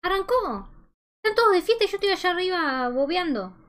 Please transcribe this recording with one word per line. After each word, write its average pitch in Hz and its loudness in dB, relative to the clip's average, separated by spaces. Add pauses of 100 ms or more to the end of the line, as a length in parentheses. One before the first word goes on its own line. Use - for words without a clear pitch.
¡Arrancó! 381 -2 (500)
Están 415 -2
todos 453 6
de 359 4
fiesta 466 2
y 392 0
yo 392 -4
estoy 403 0
allá 359 0
arriba 339 -2
bobeando. 269 -2 (120)